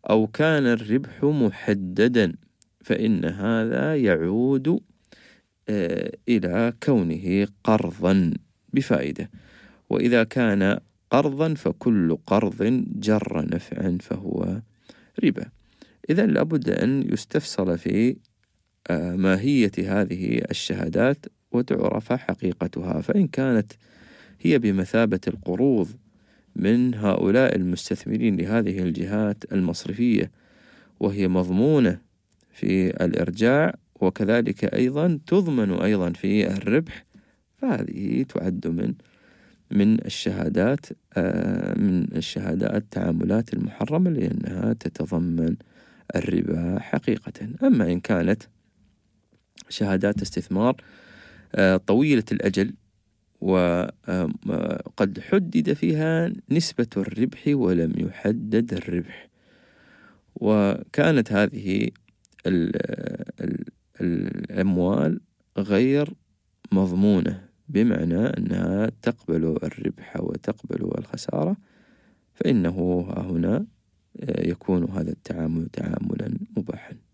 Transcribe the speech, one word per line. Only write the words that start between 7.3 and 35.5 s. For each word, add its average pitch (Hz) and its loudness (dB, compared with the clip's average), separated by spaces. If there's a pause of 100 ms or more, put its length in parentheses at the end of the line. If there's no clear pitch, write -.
قرضاً 95 2 (400)
بفائدة. 90 0 (600)
وإذا 120 4
كان 101 2 (300)
قرضاً 147 2
فكل 98 0 (100)
قرض 107 2 (120)
جر 104 0
نفعاً 90 -4
فهو 98 -4 (600)
ربا. - 0 (640)
إذن 196 4
لابد 160 0
أن 131 0
يستفصل - -2
في، 110 0 (720)
آه، 87 -2
ماهية 98 2
هذه 92 0 (100)
الشهادات - -2 (260)
وتعرف 120 -2
حقيقتها، - -4
فإن 196 2
كانت 127 0 (680)
هي 160 4
بمثابة 101 2
القروض 104 0 (680)
من 120 2
هؤلاء 101 2
المستثمرين 101 -2
لهذه 98 -2
الجهات 98 -2
المصرفية 98 0 (680)
وهي 98 0
مضمونة 92 2 (520)
في 92 0
الإرجاع 107 0 (260)
وكذلك 110 0 (100)
أيضًا 147 2
تضمن 151 2